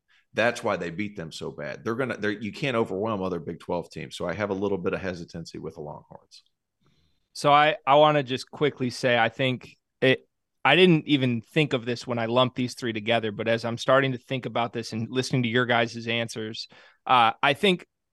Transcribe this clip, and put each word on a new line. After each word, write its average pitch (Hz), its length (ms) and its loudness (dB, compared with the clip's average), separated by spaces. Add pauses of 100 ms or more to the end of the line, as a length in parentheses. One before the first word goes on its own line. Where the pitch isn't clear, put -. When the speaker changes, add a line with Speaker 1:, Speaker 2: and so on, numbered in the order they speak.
(360)
Speaker 1:
That's 117 280 0
why 101 140 -2
they 87 120 -6
beat 101 260 -8
them 82 160 -10
so 78 200 -10
bad. 69 320 -12
They're 110 100 -4
gonna, 120 240 -4
they're, 107 140 -2
you 104 200 -8
can't 135 240 -4
overwhelm 107 460 -2
other 90 180 -2
Big 82 200 -10
twelve 87 320 -6
teams. 73 240 -12
So 90 120 -6
I 85 60 -4
have 101 160 -4
a 98 60 -2
little 98 240 -2
bit 87 140 -2
of - 60 -4
hesitancy 85 600 -10
with 78 160 -12
the 82 60 -14
Longhorns. - 600 -18 (920)
Speaker 2:
So 147 180 2
I, 151 240 6 (100)
I 139 100 6
wanna 151 280 6
just 123 260 -6
quickly 135 400 -2
say, 123 260 0
I 117 140 4
think - 480 -4 (240)
it, 131 260 4 (380)
I 139 100 6
didn't 175 300 6
even 127 360 2
think 151 320 0
of 117 120 -2
this 120 220 -6
when 120 100 -4
I 117 80 -2
lumped 120 300 2
these 123 180 -4
three 117 200 -6
together, 110 380 -2
but 110 160 -4
as 113 160 0
I'm 117 140 -4
starting 135 360 2
to 120 40 -6
think 127 300 -8
about 117 260 -4
this 117 180 -8
and 113 160 -6
listening 127 360 0
to 117 60 0
your 120 180 2
guys' 117 400 0
answers, 113 600 -6 (380)
uh, 123 280 4 (100)
I 143 100 4
think 185 320 0 (280)